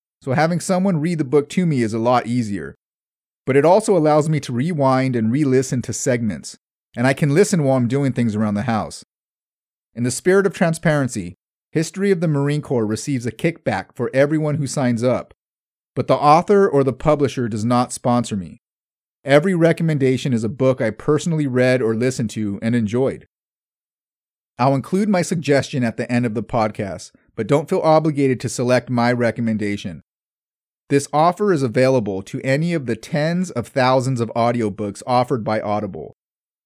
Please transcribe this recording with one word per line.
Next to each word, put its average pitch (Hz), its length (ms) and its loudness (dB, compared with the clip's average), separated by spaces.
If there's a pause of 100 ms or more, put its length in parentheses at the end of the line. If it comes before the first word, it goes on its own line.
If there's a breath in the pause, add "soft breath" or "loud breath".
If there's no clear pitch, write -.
(220)
so 131 100 -4
having 160 280 0
someone 185 380 0
read 165 200 -2
the 147 60 0
book 139 260 2
to 185 160 0
me 143 160 0
is 110 100 -2
a 113 60 -4
lot 120 280 2
easier. 101 480 -4 (720)
But 135 120 4
it 143 80 4
also 202 280 4
allows 151 360 2
me 151 100 0
to 131 140 -8
rewind 131 600 0
and 110 160 0
re-listen 131 520 0
to 110 100 -8
segments, 117 640 -4 (400)
and 120 100 0
I 135 60 2
can 139 220 0
listen 185 280 2
while 135 140 2
I'm 123 120 2
doing 139 260 0
things 117 200 0
around 107 200 -2
the 101 80 -2
house. 104 420 -4 (880)
In 120 80 -6
the 123 80 0
spirit 190 360 2
of 185 80 -2
transparency, 147 800 -2 (360)
History 190 400 -2
of 175 120 2
the 175 60 0
Marine 143 340 0
Corps 120 240 -2
receives 117 400 -4
a 120 40 -4
kickback 120 640 -4
for 120 200 -4
everyone 147 400 2
who 147 120 -4
signs 123 360 -2
up, 117 320 -2 (600)
but 127 120 -4
the 135 80 4
author 175 520 4
or 143 160 2
the 131 120 0
publisher 143 520 0
does 110 200 -4
not 123 260 0
sponsor 120 420 -2
me. 85 220 -8 (680)
Every 151 300 4
recommendation 156 800 2
is 113 100 -2
a 113 60 -4
book 131 320 0
I 117 80 0
personally 151 580 -2
read 127 360 2
or 113 120 0
listened 123 360 -2
to 104 320 -4
and 113 120 0
enjoyed. 117 520 -2 (1300)
I'll 135 160 2
include 185 360 -2
my 185 100 2
suggestion 143 640 0
at 113 140 -4
the 120 120 -6
end 123 140 0
of 117 80 -2
the 113 100 -4
podcast, 107 720 -4 (240 soft breath)
but 110 100 -6
don't 147 220 0
feel 185 120 0
obligated 147 600 2
to 123 80 -4
select 123 400 0
my 120 240 2
recommendation. 110 880 -2 (880)
This 139 240 2
offer 175 360 2
is 156 120 2
available 123 600 2
to - 180 -10
any 151 320 0
of 151 100 -2
the 117 100 -2
tens 170 560 -4
of 117 160 -6
thousands 131 540 0
of 113 160 -4
audiobooks 110 680 -2
offered 123 360 0
by 110 160 -2
Audible. 101 540 -6 (540)